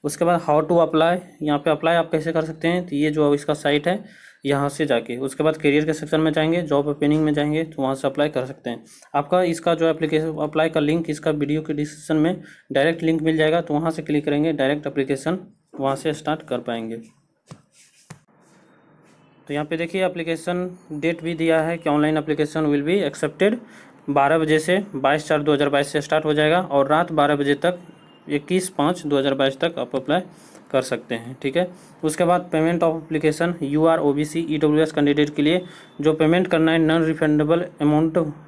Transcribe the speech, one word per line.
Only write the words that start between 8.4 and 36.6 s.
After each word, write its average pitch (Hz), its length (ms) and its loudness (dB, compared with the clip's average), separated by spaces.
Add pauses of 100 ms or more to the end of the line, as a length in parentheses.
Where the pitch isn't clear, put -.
सकते 127 240 -10
हैं। 117 140 -8 (320)
आपका 147 280 2
इसका 170 320 0
जो 165 140 2
एप्लीकेशन 156 540 -2
अप्लाई 156 260 0
का 160 100 0
लिंक 156 300 0
इसका 151 240 -2
वीडियो 151 280 -2
के 156 120 -6
डिस्क्रिप्शन 147 440 -4
में 160 240 2 (300)
डायरेक्ट 160 320 0
लिंक 160 180 0
मिल 160 160 0
जाएगा, 156 240 2
तो 165 120 -6
वहाँ 160 180 0
से 160 100 -8
क्लिक 147 240 -2
करेंगे, 151 280 0
डायरेक्ट 143 340 -2
एप्लीकेशन 139 520 -2 (340)
वहाँ 135 220 -2
से 147 180 -4
स्टार्ट 151 300 -4
कर - 160 -4
पाएंगे। 113 360 -8 (2500)
तो 143 60 -8
यहाँ 147 120 -4
पे 160 120 -4
देखिए 170 280 -2
एप्लीकेशन 175 640 -4 (240)
डेट 160 300 -4
भी 170 120 -4
दिया 160 260 2
है 165 160 -2
कि 165 120 -4
online 151 280 2
application 151 500 -2
will 143 180 2
be 185 200 0
accepted। 185 520 0 (520)
बारह 143 280 4
बजे 156 220 2
से, 180 240 0 (120)
बाईस 135 320 0
चार 151 160 0
दो 151 100 4
हज़ार 143 160 2
बाईस 143 180 0
से 147 140 -2
स्टार्ट 156 240 0
हो 151 80 2
जाएगा 156 280 2
और 139 260 0
रात 165 260 2
बारह 147 220 4
बजे 143 200 0
तक, 180 240 -2 (500)
इक्कीस 180 420 -2
पाँच 160 340 -2
दो 143 140 2
हज़ार 135 160 0
बाईस 135 240 0
तक 170 200 -2
आप 127 160 -6
अप्लाई 143 260 0 (500)
कर 131 100 2
सकते 123 340 -6
हैं, 120 260 -12
ठीक 139 160 -2
है। 180 100 0 (360)
उसके 156 200 -2
बाद 175 280 0
payment 160 320 2
of 165 120 2
application 160 580 -2 (100)
यूआर, 156 360 2
ओबीसी, 151 500 -2
ईडब्ल्यूएस 156 420 2
कैंडिडेट 147 440 2
के 151 60 -2
लिए 170 200 2 (400)
जो 151 120 2
पेमेंट 165 340 2
करना 160 240 2